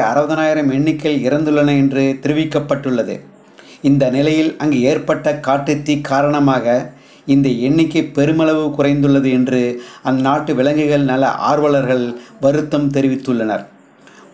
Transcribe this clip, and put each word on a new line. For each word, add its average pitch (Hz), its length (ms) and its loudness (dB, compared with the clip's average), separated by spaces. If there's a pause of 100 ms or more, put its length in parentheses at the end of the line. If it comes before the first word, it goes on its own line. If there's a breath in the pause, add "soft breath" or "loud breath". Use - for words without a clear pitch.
அறுபதனாயிரம் 151 680 0
எண்ணிக்கையில் 147 540 0
இறந்துள்ளன 147 500 2
என்று 135 280 2 (160)
தெரிவிக்கப்பட்டுள்ளது. 139 960 -2 (680 loud breath)
இந்த 139 280 4
நிலையில் 156 480 0
அங்கு 147 220 0
ஏற்பட்ட 147 520 0 (140)
காட்டுத்தீ 143 540 -2
காரணமாக 139 760 0 (500 loud breath)
இந்த 139 220 2 (180)
எண்ணிக்கை 160 380 0
பெருமளவு 156 640 0
குறைந்துள்ளது 143 600 2
என்று 127 300 0 (440 loud breath)
அந்நாட்டு 139 500 0
விலங்குகள் 147 500 0
நல 131 260 0 (180)
ஆர்வலர்கள் 139 560 0 (360 loud breath)
வருத்தம் 147 500 0
தெரிவித்துள்ளனர். 127 760 -2 (680 loud breath)